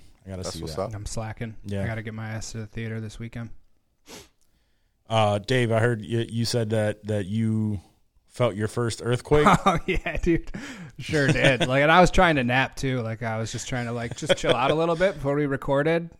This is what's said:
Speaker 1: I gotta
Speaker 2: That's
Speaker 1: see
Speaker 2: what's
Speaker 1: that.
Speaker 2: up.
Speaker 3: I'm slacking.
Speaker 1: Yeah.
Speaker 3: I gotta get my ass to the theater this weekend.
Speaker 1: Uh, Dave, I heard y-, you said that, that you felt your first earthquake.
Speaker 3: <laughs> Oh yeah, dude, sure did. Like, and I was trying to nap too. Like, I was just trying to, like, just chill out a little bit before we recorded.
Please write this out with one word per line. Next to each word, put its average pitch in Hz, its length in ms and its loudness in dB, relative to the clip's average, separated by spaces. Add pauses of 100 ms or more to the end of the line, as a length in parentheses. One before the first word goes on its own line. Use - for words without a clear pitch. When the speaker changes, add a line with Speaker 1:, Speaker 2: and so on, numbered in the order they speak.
(260)
Speaker 1:
I 95 40 -14
gotta 92 140 -10
Speaker 2:
That's 87 120 -8
Speaker 1:
see 82 60 -10
Speaker 2:
what's 80 140 -8
Speaker 1:
that. 92 80 -4
Speaker 2:
up. 110 120 -6
Speaker 3:
I'm 104 100 -12
slacking. 110 580 -10
Speaker 1:
Yeah. 98 200 -6
Speaker 3:
I - 40 -2
gotta 113 160 -6
get 110 120 -10
my 110 140 -10
ass 110 220 -10
to - 80 -12
the 110 80 -10
theater 113 320 -10
this 110 200 -12
weekend. 117 300 -12 (1600)
Speaker 1:
Uh, 107 300 4
Dave, 120 320 2
I 113 80 2
heard 113 220 2
y-, 117 280 -2
you 117 160 -2
said 110 260 -2
that, 107 360 0
that 104 200 -2
you 110 520 0 (480)
felt 113 280 0
your 107 120 -2
first 117 360 -4
earthquake. 147 440 4
Speaker 3:
<laughs> 180 180 6
Oh 175 200 4
yeah, 165 320 -2
dude, - 340 0 (480)
sure 143 280 2
did. 131 400 4
Like, 131 160 2
and 151 80 4
I 175 100 10
was 175 100 8
trying 175 240 6
to 135 80 2
nap 123 320 0
too. 127 260 -2
Like, 113 220 -6
I 110 160 -4
was 110 120 -6
just - 160 -8
trying 123 180 -4
to, 117 80 -6
like, 117 240 -6
just 165 200 0
chill 165 180 0
out 127 140 2
a 151 60 2
little 165 200 2
bit 185 200 2
before 143 200 -2
we 147 100 0
recorded. 143 640 0 (100)